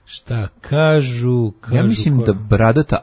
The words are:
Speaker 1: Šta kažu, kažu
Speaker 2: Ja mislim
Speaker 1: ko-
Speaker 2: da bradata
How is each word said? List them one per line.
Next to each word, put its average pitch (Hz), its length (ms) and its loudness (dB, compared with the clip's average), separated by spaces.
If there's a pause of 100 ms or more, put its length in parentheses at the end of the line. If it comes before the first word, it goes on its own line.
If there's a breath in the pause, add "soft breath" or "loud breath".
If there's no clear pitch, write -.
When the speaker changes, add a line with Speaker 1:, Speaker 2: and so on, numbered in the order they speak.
Speaker 1:
Šta 110 440 -8
kažu, 123 1000 0
kažu - 240 -6
Speaker 2:
Ja 156 60 2
mislim 190 340 0
Speaker 1:
ko- 117 80 0
Speaker 2:
da 110 80 2
bradata 107 720 0